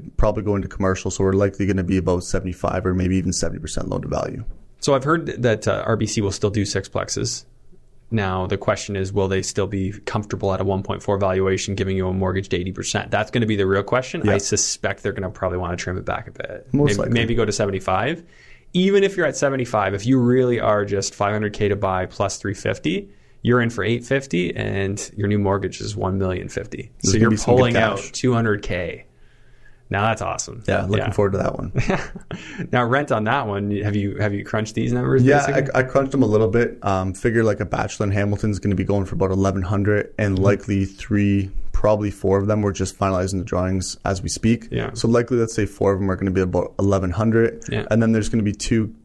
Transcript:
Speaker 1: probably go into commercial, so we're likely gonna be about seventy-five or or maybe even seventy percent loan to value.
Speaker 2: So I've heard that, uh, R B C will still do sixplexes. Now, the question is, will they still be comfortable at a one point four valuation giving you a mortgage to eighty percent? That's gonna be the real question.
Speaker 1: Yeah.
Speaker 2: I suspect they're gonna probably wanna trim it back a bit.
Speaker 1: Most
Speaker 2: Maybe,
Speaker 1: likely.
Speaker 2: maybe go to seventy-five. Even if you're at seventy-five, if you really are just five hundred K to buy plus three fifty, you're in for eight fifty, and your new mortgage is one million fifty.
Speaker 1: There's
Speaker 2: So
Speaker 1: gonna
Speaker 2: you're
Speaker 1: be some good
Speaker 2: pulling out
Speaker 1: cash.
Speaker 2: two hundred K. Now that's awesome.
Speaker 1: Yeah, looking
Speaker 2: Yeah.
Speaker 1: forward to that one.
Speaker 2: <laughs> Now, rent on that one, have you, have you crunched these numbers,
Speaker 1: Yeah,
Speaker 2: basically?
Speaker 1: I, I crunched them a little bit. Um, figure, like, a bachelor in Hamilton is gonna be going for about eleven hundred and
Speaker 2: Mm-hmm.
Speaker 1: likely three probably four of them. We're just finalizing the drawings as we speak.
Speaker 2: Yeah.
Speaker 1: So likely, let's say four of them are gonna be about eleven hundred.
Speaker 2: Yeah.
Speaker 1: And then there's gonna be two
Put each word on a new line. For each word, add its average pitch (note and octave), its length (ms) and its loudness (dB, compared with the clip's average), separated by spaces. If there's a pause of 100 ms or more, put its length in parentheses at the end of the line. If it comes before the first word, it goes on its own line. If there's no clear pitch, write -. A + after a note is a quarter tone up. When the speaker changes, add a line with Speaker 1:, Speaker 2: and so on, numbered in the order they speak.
(160)
Speaker 1:
probably G#2+ 280 2
go G2+ 120 0
into F#2+ 140 -4
commercial, F#2+ 420 -2
so - 140 0
we're F#2+ 80 4
likely G2 320 2
gonna F#2+ 180 0
be F#2 140 2
about F2+ 260 0
seventy-five F#2 600 -2
or F#2 60 2
or - 20 0
maybe F#2 240 2
even F2+ 160 0
seventy - 260 -4
percent - 300 -6
loan - 140 -4
to - 40 -8
value. - 380 -4 (340)
Speaker 2:
So C#3+ 160 2
I've B2+ 80 0
heard D#3+ 220 0 (180)
that, A2 240 2
uh, G2+ 180 0
R A2 120 2
B G#2+ 80 -2
C G#2+ 160 -2
will G2 100 0
still G#2 180 -2
do G#2 140 0
sixplexes. - 800 -4 (680)
Now, F#2+ 380 -2
the G2 100 -2
question G2+ 380 -2
is, F#2+ 160 -4
will G2+ 160 2
they F#2+ 140 0
still F#2+ 260 -2
be G2 240 -4 (140)
comfortable G#2 480 -2
at F#2+ 80 -2
a - 20 -2
one G2 180 0
point F#2+ 220 -6
four G2+ 140 0
valuation F#2+ 580 0
giving F#2+ 220 -2
you F#2 100 0
a F#2 60 -2
mortgage F#2+ 360 -2
to F#2 80 0
eighty F2+ 140 -4
percent? F#2+ 400 -6
That's G#2+ 200 -2
gonna A#2+ 160 2
be G#2+ 100 0
the G2 100 2
real G2 160 2
question. - 400 -2
Speaker 1:
Yeah. G#2 120 4
Speaker 2:
I - 20 2
suspect - 680 -4
they're G2+ 100 0
gonna F#2+ 160 -6
probably F2+ 280 -4
wanna F2+ 180 -4
trim F2+ 220 -6
it F#2 80 -8
back - 240 -6
a - 20 -16
bit. - 420 -12
Speaker 1:
Most C#3+ 180 4
Speaker 2:
Maybe, G2+ 80 0
Speaker 1:
likely. A#2 140 0
Speaker 2:
maybe A#2 220 2
go A2+ 100 4
to G#2 60 0
seventy-five. G2+ 720 -2 (520)
Even G3 280 6
if F#3+ 140 2
you're E3+ 80 2
at C#3 100 -2
seventy-five, A#2+ 580 0
if G2 120 -4
you C3 160 6
really B2 400 4
are G#2 240 2
just G2+ 280 -2
five G2+ 200 0
hundred G#2+ 200 -2
K G#2 140 0
to G2+ 80 2
buy F#2+ 300 0
plus G2 320 -4
three G2 180 -4
fifty, D#3 540 -4 (340)
you're A#2+ 180 4
in A#2 80 0
for G2+ 140 -4
eight A#2+ 220 0
fifty, C#3 500 -2
and G#2 600 -4
your G2+ 120 0
new G#2 120 2
mortgage G2 420 0
is G#2 140 -6
one G2 220 -2
million F#2 320 -2
fifty. - 420 -8 (120)
Speaker 1:
There's - 80 4
Speaker 2:
So - 20 -
Speaker 1:
gonna A2 80 4
Speaker 2:
you're A2+ 100 6
Speaker 1:
be G#2+ 60 2
some A#2+ 160 2
good B2+ 60 8
Speaker 2:
pulling A#2 180 4
out G#2+ 200 2
Speaker 1:
cash. - 160 -10
Speaker 2:
two B2 200 2
hundred A2+ 300 2
K. F2 420 -6 (840)
Now G2+ 160 0
that's A2 160 -2
awesome. - 440 -8
Speaker 1:
Yeah, F#2+ 180 0
looking G2+ 200 0
Speaker 2:
Yeah. G#2+ 60 -2
Speaker 1:
forward G2+ 220 2
to F#2+ 60 -2
that - 160 -4
one. - 200 -6
Speaker 2:
<laughs> - 960 -4
Now, B2 140 2
rent C#3 260 0
on A2 140 2
that B2+ 220 0
one, G2+ 220 -2 (120)
have G#2 140 -2
you, G2+ 220 0
have G2+ 160 0
you G2+ 100 -4
crunched A2 300 -4
these A#2+ 200 0
numbers, C3 300 4
Speaker 1:
Yeah, C#3+ 220 6
Speaker 2:
basically? C#3 300 0
Speaker 1:
I, C3 40 4
I B2+ 40 4
crunched C3+ 280 0
them C3+ 120 4
a - 40 6
little G#2+ 200 4
bit. A#2 360 0
Um, F#2+ 300 0
figure, A#2 300 2
like, G#2+ 160 2
a G2+ 60 -2
bachelor G#2 420 -4
in G2 40 0
Hamilton G#2 380 0
is G2 100 0
gonna G2+ 160 2
be F#2 100 0
going G2 200 2
for F#2+ 80 -6
about F#2 160 2
eleven F#2+ 320 2
hundred G2+ 560 0
and G2+ 180 0
Speaker 2:
Mm-hmm. F#2 80 2
Speaker 1:
likely G2 420 2
three G2 680 0 (320)
probably G#2 280 2
four G2 280 2
of G2 80 0
them. G#2+ 140 2
We're G2+ 100 2
just F#2+ 260 -4
finalizing F#2+ 420 0
the F2 40 -4
drawings F#2 640 -2
as F#2+ 180 -2
we - 60 -6
speak. A#2 420 0
Speaker 2:
Yeah. A2+ 220 -4
Speaker 1:
So A2 160 -2
likely, A#2+ 260 2
let's A2+ 180 0
say G#2 120 0
four G2 260 0
of G2 80 0
them G2 100 0
are F#2 60 0
gonna G2 160 -2
be F#2 80 2
about F2+ 400 0
eleven G2 320 2
hundred. A2+ 560 2
Speaker 2:
Yeah. A2+ 240 -4
Speaker 1:
And A2+ 100 4
then A2+ 120 4
there's A2 160 0
gonna A2 120 0
be G2+ 120 0
two A2+ 520 0